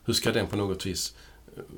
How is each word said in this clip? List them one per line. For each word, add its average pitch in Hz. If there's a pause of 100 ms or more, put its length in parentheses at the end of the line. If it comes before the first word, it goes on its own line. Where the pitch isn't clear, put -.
hur 117
ska 113
den 110
på 101
något 98
vis, - (420)
eh, - (160)